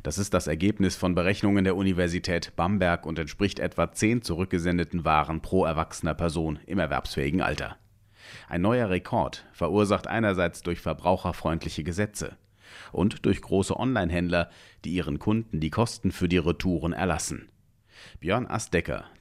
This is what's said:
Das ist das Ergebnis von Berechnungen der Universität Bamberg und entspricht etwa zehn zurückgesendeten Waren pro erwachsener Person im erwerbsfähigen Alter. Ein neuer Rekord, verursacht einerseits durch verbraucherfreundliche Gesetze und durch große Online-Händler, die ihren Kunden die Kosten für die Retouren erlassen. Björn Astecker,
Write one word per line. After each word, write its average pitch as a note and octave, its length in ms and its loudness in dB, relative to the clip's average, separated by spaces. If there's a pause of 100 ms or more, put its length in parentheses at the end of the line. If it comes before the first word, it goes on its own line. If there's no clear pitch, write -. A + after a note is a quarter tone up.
Das D2+ 160 -6
ist G2 160 0
das E2+ 140 2
Ergebnis F2+ 480 2
von F#2 180 0
Berechnungen G2 480 4
der F#2 140 4
Universität F2+ 800 0
Bamberg F2 500 2
und D#2+ 140 -4
entspricht F2+ 400 -2
etwa E2+ 320 0
zehn A#2 300 2
zurückgesendeten F2 840 0
Waren D#2 360 2
pro F#2 260 2
erwachsener D#2+ 480 -2
Person D#2+ 520 -2
im F#2 140 -2
erwerbsfähigen C#2+ 640 -2
Alter. - 340 -4 (720)
Ein F2 140 -4
neuer A2+ 280 2
Rekord, F2+ 640 -2
verursacht G2 560 2
einerseits F#2 560 0
durch F2 160 -2
verbraucherfreundliche E2 1040 -2
Gesetze F#2 520 -4 (560)
und - 320 0
durch G2+ 160 4
große F#2+ 380 0
Online-Händler, F2 720 0 (340)
die E2 60 -6
ihren D#2 280 -2
Kunden A2 400 -2
die D#2 120 0
Kosten G#2+ 420 0
für F2+ 160 0
die F2+ 80 4
Retouren E2+ 560 2
erlassen. D#2+ 560 -2 (720)
Björn G2+ 260 0
Astecker, - 580 -2 (160)